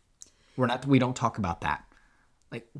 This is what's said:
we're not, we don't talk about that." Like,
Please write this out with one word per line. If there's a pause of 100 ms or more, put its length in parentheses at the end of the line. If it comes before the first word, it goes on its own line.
(560)
we're
not,
we
don't
talk
about
that." (640)
Like, (100)